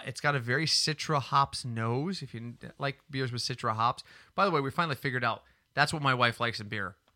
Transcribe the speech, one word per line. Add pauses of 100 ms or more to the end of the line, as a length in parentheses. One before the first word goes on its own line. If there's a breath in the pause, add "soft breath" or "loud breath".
it's
got
a
very
Citra
hops
nose,
if
you
n-, (220)
like (120)
beers
with
Citra
hops. (300 loud breath)
By
the
way,
we
finally
figured
out (320 soft breath)
that's
what
my
wife
likes
in
beer. (200)